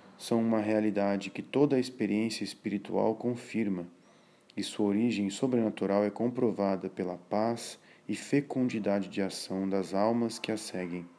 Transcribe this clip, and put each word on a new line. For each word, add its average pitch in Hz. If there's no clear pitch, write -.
são -
uma 113
realidade 101
que -
toda 139
a 127
experiência 107
espiritual 101
confirma, 110
e 101
sua -
origem 101
sobrenatural 104
é 104
comprovada 101
pela 90
paz 110
e 107
fecundidade 110
de 98
ação 95
das 95
almas 113
que -
a 110
seguem. 87